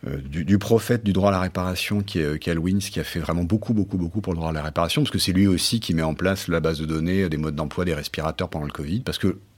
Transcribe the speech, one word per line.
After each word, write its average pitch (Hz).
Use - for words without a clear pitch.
euh, 69
du, 71
du 101
prophète 113
du 101
droit 95
à -
la 95
réparation 92
qui 98
est, 80
euh, 73
qui -
est 87
Al 82
Wins, 92
qui 98
a 78
fait -
vraiment 85
beaucoup, 107
beaucoup, 98
beaucoup 87
pour 95
le 85
droit 80
à -
la 76
réparation, 82
parce 143
que 95
c'est 92
lui 98
aussi 95
qui 92
met 80
en 80
place 92
la 85
base 80
de 78
données, 85
des 76
modes 76
d'emploi 78
des 87
respirateurs 78
pendant 78
le 71
covid, 76
parce 82
que 95